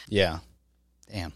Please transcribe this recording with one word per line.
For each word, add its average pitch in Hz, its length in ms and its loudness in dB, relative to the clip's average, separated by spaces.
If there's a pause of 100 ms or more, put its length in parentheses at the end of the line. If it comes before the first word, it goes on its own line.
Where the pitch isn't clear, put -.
Yeah. 104 320 2 (720)
Damn. 90 240 -8